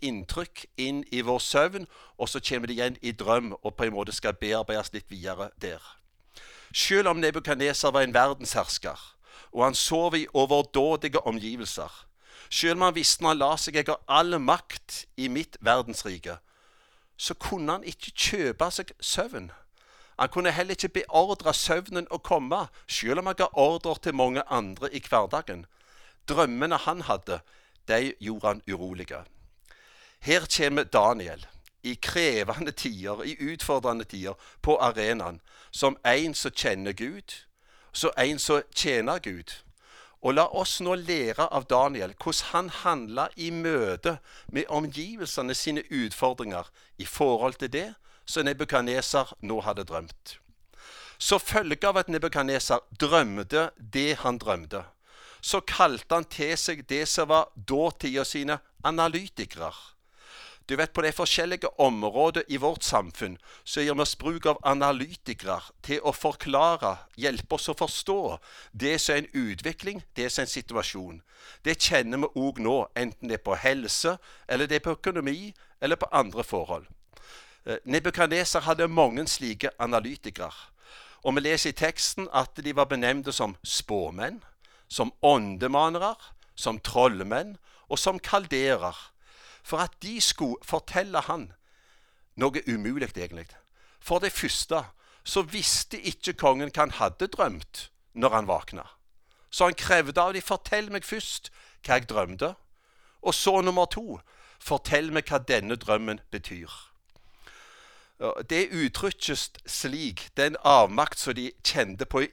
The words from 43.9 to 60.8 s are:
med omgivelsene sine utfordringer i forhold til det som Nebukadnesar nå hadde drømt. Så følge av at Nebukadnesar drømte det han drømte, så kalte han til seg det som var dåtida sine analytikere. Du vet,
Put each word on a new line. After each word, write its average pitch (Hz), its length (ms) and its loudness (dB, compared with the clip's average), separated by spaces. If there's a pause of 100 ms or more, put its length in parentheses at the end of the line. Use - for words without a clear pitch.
med 135 240 -4
omgivelsene 151 840 -4
sine 151 360 -4
utfordringer 120 800 -2 (280)
i 92 80 -10
forhold 123 540 2
til 127 140 -4
det 175 160 -4 (360)
som 151 220 -2
Nebukadnesar 131 920 0
nå 107 260 -4
hadde 101 160 -4
drømt. 82 540 -10 (800)
Så 196 240 2
følge 196 440 0
av 190 120 4
at 175 120 0
Nebukadnesar 139 760 0 (140)
drømte 143 760 2
det 135 480 -2
han 123 160 0
drømte, 90 460 -4 (580)
så - 160 0
kalte 165 560 4
han 170 160 -2
til 151 260 -2
seg 147 300 -4
det 143 240 -2
som 156 160 2
var 156 240 4 (160)
dåtida 139 560 0
sine 143 380 -4 (260)
analytikere. 160 840 -2 (960)
Du 139 60 -2
vet, 156 180 0